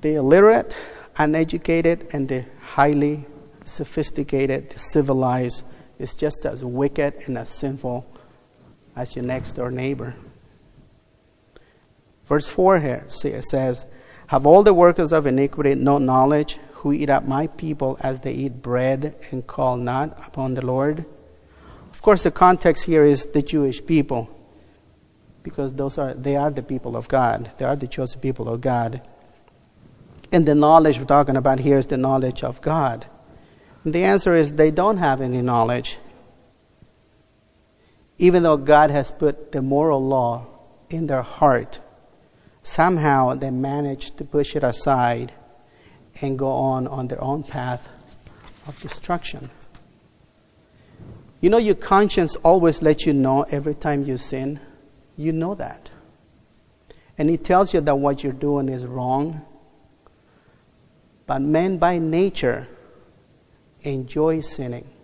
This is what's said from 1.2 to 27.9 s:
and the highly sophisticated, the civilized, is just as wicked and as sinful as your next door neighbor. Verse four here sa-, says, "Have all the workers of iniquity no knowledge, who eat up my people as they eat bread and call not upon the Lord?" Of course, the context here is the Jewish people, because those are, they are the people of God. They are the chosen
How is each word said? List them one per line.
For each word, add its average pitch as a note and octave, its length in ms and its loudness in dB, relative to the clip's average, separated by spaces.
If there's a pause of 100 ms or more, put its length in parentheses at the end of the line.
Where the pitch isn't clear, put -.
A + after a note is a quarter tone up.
and C#3 160 -4
the B2+ 180 -4 (140)
highly D3 640 0 (380)
sophisticated, C#3 1080 -4
the - 80 -18
civilized, B2+ 840 0 (340)
is C3+ 160 -10
just - 320 -6
as B2+ 180 -8
wicked C#3+ 520 -2 (100)
and B2+ 120 -8
as A#2+ 120 -12
sinful C3 560 -8 (920)
as B2 200 -10
your B2 100 -8
next B2+ 280 -6
door B2 180 -6
neighbor. B2+ 440 -6 (2000)
Verse D3 200 0
four F#3 320 4
here C3+ 280 -6
sa-, - 340 -6
says, C3 440 -4 (420)
"Have C#3 200 2
all F3+ 160 10
the G#3 100 8
workers F3 400 4
of D3+ 140 2
iniquity C#3 480 0
no C#3 240 2
knowledge, C#3 580 2 (160)
who - 180 -4
eat D3 180 -2
up C#3 180 2
my C3+ 180 -2
people C#3+ 560 -6
as C3 200 -6
they C3+ 120 -6
eat C3 300 -8
bread C3 500 -2 (180)
and C3 140 -8
call B2+ 320 -2
not B2 400 -4 (100)
upon C3 280 -6
the B2+ 100 -6
Lord?" C#3+ 400 -2 (880)
Of - 100 -20
course, G3+ 220 4
the E3 80 2
context F3+ 540 4
here D#3 200 4
is C#3+ 220 4
the D3 160 0
Jewish C#3+ 420 -2
people, C3+ 420 0 (1160)
because C#3 300 -8
those C#3 260 -4
are, C3+ 160 -4
they C#3 200 -2
are C#3+ 140 2
the C3+ 140 -6
people B2 340 -8
of B2 100 -8
God. A#2+ 500 0
They C3 80 -6
are C3+ 100 0
the C#3 120 -8
chosen B2+ 320 -8